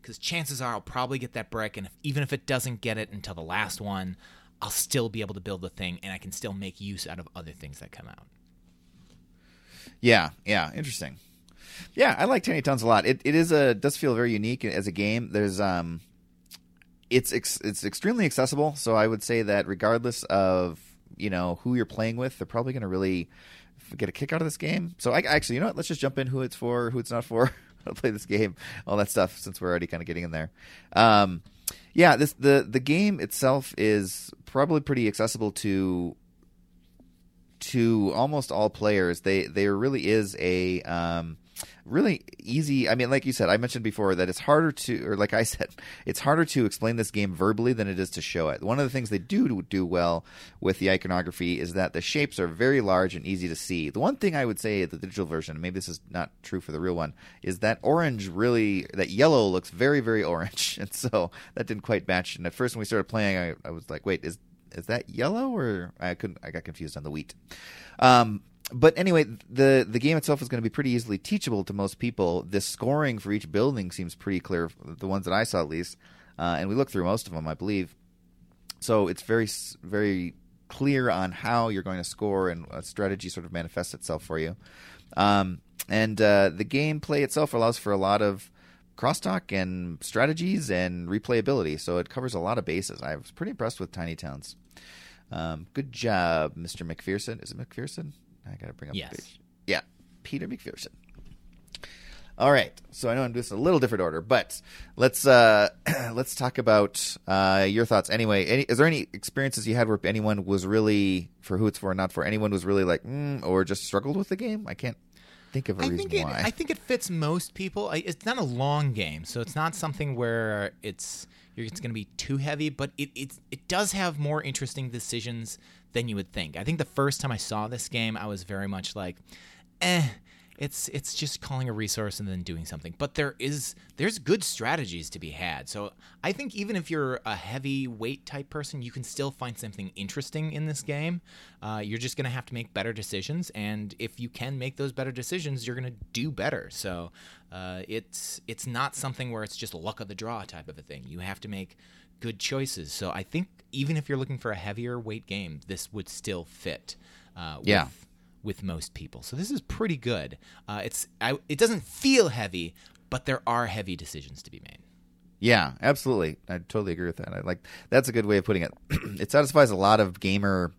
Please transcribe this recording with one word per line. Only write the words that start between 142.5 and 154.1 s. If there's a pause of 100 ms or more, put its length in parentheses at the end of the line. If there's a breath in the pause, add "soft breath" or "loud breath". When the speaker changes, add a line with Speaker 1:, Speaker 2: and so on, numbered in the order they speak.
Speaker 1:
make
better
decisions,
and
if
you
can
make
those
better
decisions,
you're
gonna (220)
do
better.
So, (400 loud breath)
uh,
it's,
it's
not
something
where
it's
just
luck
of
the
draw
type
of
a
thing.
You
have
to
make (460 soft breath)
good
choices.
So
I
think (260)
even
if
you're